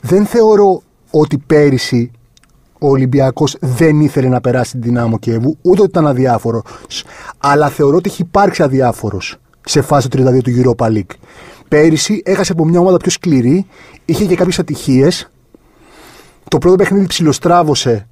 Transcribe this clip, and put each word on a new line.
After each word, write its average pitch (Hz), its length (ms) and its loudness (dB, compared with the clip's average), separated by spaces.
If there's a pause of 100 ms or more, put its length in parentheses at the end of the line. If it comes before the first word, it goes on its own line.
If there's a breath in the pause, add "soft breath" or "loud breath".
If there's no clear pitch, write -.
Δεν 202 260 0
θεωρώ 208 560 2 (280)
ότι 151 280 0
πέρυσι 131 720 0 (680)
ο 147 100 -2
Ολυμπιακός 135 720 0
δεν 151 400 2
ήθελε 143 280 0
να 127 120 0
περάσει 123 320 -2
την 127 100 -10
Δυνάμω 117 360 -2
Κιέβου, 120 440 -2
ούτε 185 180 2
ότι 196 100 2
ήταν 160 160 0
αδιάφορος, 120 560 0 (760 loud breath)
αλλά 143 300 2
θεωρώ 143 280 0
ότι 190 140 -2
έχει - 120 -8
υπάρξει 185 400 0
αδιάφορος 123 760 -2 (280)
σε - 180 0
φάση 143 260 0
του 131 80 -6
τριάντα 131 160 2
δύο 131 100 2
του 120 340 0
Europa 117 100 -2
League. 107 300 -4 (520 loud breath)
Πέρυσι 160 560 2
έχασε 190 280 -2
από 165 120 -2
μια 170 160 2
ομάδα 185 160 2
πιο 180 140 -2
σκληρή, 147 560 0 (380 loud breath)
είχε 170 200 -2
και 180 120 0
κάποιες 180 220 -2
ατυχίες. 143 720 0 (1200 soft breath)
Το 160 100 -2
πρώτο 180 180 4
παιχνίδι 190 300 0
ψιλοστράβωσε. 151 1040 0